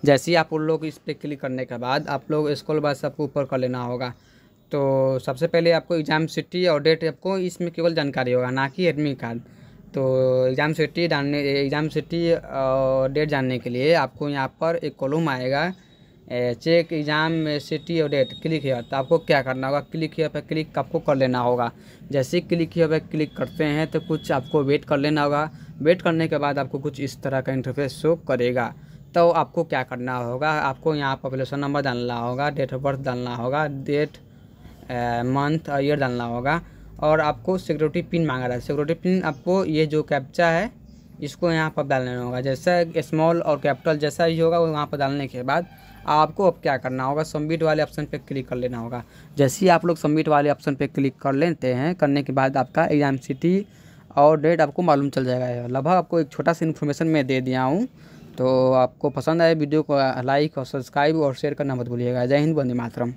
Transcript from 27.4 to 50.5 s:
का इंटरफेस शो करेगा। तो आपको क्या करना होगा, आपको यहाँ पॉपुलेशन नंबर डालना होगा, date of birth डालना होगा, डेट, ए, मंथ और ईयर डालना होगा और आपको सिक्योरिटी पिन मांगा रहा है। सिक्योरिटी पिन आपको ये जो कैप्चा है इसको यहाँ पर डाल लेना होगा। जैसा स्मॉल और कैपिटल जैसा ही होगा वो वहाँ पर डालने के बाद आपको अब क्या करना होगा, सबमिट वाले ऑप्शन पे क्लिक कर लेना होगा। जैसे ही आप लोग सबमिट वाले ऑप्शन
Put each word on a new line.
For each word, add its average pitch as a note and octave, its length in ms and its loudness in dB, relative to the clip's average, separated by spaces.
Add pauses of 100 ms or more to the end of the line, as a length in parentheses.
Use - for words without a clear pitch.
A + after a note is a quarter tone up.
का C3+ 120 -4
इंटरफेस C3 380 -4
शो D#3 240 0
करेगा। B2 600 0 (400)
तो E3+ 140 6
आपको E3 340 0
क्या C#3 200 -2
करना B2+ 340 -6
होगा, B2+ 340 -2
आपको D3 440 -2
यहाँ C#3 280 -2
पॉपुलेशन C3 360 -4
नंबर C#3+ 220 -2
डालना B2 340 -2
होगा, B2+ 360 -2
date C#3 220 -4
of C3 60 -6
birth C3+ 260 -2
डालना B2 300 -4
होगा, C3 320 -2
डेट, C#3+ 420 -2 (840)
ए, A#2+ 340 -2
मंथ C#3+ 340 0 (100)
और C#3 140 0
ईयर D3 140 2
डालना B2 260 -2
होगा B2 380 -2 (380)
और D#3 200 4
आपको D3+ 380 0
सिक्योरिटी D#3 440 -2
पिन E3 240 -2
मांगा B2+ 200 -2
रहा B2 100 -2
है। B2 60 -6
सिक्योरिटी D3 320 -2
पिन F3+ 300 0
आपको F3+ 420 -2
ये D#3 200 2
जो D3+ 180 0
कैप्चा D3+ 460 0
है F3+ 220 0 (500)
इसको E3 300 -2
यहाँ D#3+ 180 0
पर D3+ 140 -4
डाल C#3 180 0
लेना B2 200 -4
होगा। B2 200 -4
जैसा E3 600 0
स्मॉल E3 400 2
और D3 180 0
कैपिटल D3 380 0
जैसा D3+ 260 0
ही E3 160 2
होगा E3 200 4
वो E3 80 4
वहाँ D3+ 200 -2
पर D3+ 100 -8
डालने C#3 300 -2
के B2+ 160 -10
बाद D3 220 0 (420)
आपको D#3 400 4
अब F3 160 2
क्या C#3+ 140 0
करना C3 260 -4
होगा, C#3+ 200 0
सबमिट D#3 400 -2
वाले D#3 200 2
ऑप्शन D3 220 -6
पे C#3+ 120 -10
क्लिक C3+ 300 -8
कर - 80 -6
लेना B2 220 -4
होगा। A#2 260 -8 (340)
जैसे C#3 280 4
ही F#3 40 8
आप E3+ 160 6
लोग E3+ 120 2
सबमिट D#3 300 2
वाले D3 220 4
ऑप्शन C#3+ 260 0